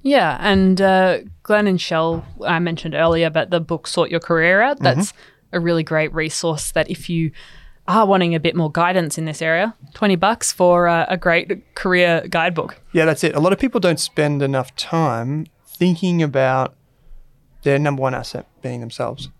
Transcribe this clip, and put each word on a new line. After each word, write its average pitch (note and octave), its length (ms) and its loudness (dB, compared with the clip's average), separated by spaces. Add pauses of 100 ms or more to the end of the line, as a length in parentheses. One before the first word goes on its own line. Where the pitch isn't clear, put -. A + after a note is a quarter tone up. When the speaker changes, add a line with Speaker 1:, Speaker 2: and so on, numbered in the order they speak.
Speaker 1:
Yeah, A3 380 2
and, F#3+ 400 4
uh, F#3+ 380 4 (240)
Glenn G#3 240 2
and F#3 120 2
Shell, E3 460 -2 (220)
I E3+ 140 0
mentioned E3 340 -4
earlier, E3 340 2
but D#3 220 -2
the F3 100 0
book E3 260 -6
Sort - 240 -2
Your E3+ 100 -2
Career E3+ 420 2
Out, C#4 140 0
Speaker 2:
Mm-hmm. - 80 -6
Speaker 1:
that's F3 280 2 (400)
a F3 80 -2
really E3+ 220 0
great D#3 320 -2
resource D#3 580 -4
that D#3+ 180 0
if - 200 -8
you D#3+ 220 -2 (540)
are G#3+ 200 4
wanting F3+ 280 2
a D#3+ 60 0
bit D#3+ 160 -2
more D#3+ 160 0
guidance F3 460 0
in D#3+ 80 -6
this D#3 160 -8
area, E3+ 320 0 (180)
twenty G3+ 240 2
bucks G3+ 340 0
for, F3 380 4
uh, E3 220 2
a F#3 80 -2
great F3 560 -2
career F3 560 2
guidebook. E3 500 -2 (120)
Speaker 2:
Yeah, D#3+ 120 4
that's D#3+ 180 2
it. D#3+ 120 0
A D3 60 0
lot F3+ 120 4
of F#3+ 60 0
people B3 200 -2
don't F3 220 0
spend D3 400 -2
enough C3+ 360 -2
time C#3+ 680 -4 (200)
thinking F3 560 0
about C3 520 0 (880)
their C#3 160 2
number C#3+ 220 -2
one C3 140 -2
asset - 320 -10 (160)
being B2 180 -8
themselves. A#2 480 -10 (120)